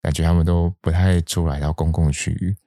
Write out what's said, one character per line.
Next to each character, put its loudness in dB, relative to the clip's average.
感 -2
觉 -2
他 4
们 4
都 0
不 -2
太 2
出 -4
来 -4
到 -2
公 -2
共 2
区 -6
域。 -4